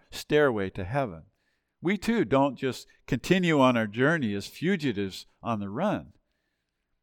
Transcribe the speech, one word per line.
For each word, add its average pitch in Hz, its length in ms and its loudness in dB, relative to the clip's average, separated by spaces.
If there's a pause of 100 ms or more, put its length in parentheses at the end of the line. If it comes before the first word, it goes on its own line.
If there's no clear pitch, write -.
stairway 123 600 0
to 98 140 -8
heaven, 104 360 -4 (640)
we 190 160 0
too 226 260 0
don't 135 320 2
just - 300 -6 (180)
continue 165 560 2
on 127 160 6
our 110 100 0
journey 127 460 0
as 101 140 -6
fugitives 139 800 -4 (160)
on 110 160 -2
the 101 100 -8
run. 123 440 -4 (880)